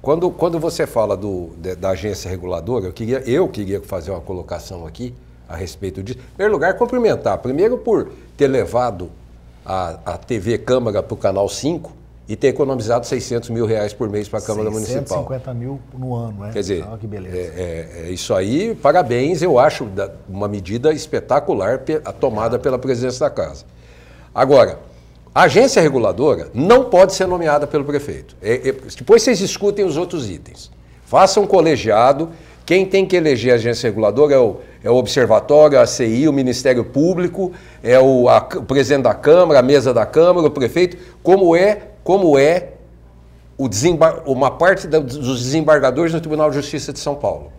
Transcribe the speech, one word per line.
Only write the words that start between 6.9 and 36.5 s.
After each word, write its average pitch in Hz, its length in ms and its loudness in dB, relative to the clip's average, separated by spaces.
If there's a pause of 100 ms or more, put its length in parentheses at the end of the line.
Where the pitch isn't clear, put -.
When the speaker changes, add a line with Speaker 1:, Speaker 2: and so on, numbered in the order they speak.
Speaker 1:
Primeiro 165 400 -2
por 208 340 -2 (240)
ter 143 120 2
levado 113 640 -2 (560)
a, 90 400 -6
a 85 100 -8
T 117 220 -6
V 104 180 -2
Câmara 113 460 -2
pro - 160 -8
Canal 98 320 0
cinco - 420 -6 (340)
e 110 80 -8
ter 135 140 0
economizado 123 560 -2
seiscentos 120 460 -6
mil 113 160 -2
reais 107 260 -2
por 113 160 -6
mês 104 180 -6
pra 104 140 -8
Câmara 107 300 -6
Municipal. 110 360 -6
Speaker 2:
Seiscentos - 60 -8
e 90 60 -4
cinquenta 127 340 -10
mil 127 260 -10 (140)
no 127 220 -8
ano, 107 320 -10
é? 110 60 -12
Speaker 1:
Quer 107 80 -6
dizer, 90 300 -4
Speaker 2:
Ah, 113 80 -14
que 107 80 -12
beleza. 92 300 -12
Speaker 1:
é, 90 40 -6
é, 82 680 -10
é 87 40 -10
isso 92 220 -6
aí, 127 420 -2
parabéns, 147 680 0
eu 165 160 2
acho 143 260 2
da, 98 240 -8 (180)
uma 98 220 -6
medida 104 460 -4
espetacular 127 840 -4
pe-, 156 220 -4
a 98 120 -10
tomada 113 320 -2
Speaker 2:
Obrigado. 123 160 -2
Speaker 1:
pela 127 160 -2
presidência 127 420 -4
da 151 80 0
casa. - 380 -8 (680)
Agora, 123 440 4 (540)
a 160 100 6
agência 208 360 4
reguladora 117 720 0
não 208 320 4
pode 190 300 4
ser 185 120 -2
nomeada 156 400 0
pelo 143 200 -4
prefeito. - 560 -8
É, 117 260 -2
é, 127 40 -2 (220)
depois 220 280 4
vocês 233 160 2
discutem 202 440 -2
os 165 140 -2
outros 170 320 -6
itens. - 420 -16 (360)
Faça 185 340 4
um 196 60 2
colegiado. 139 840 4 (380)
Quem 185 180 2
tem 190 220 0
que 185 100 0
eleger 127 360 2
a - 20 8
agência 117 340 0
reguladora 110 460 4
é 135 40 6
o, 107 180 2 (280)
é 104 60 0
o 117 60 6
observatório, 143 840 4
a 120 40 8
A 117 40 6
C 120 200 -2
I, 123 220 2
o 139 60 2
Ministério 127 500 0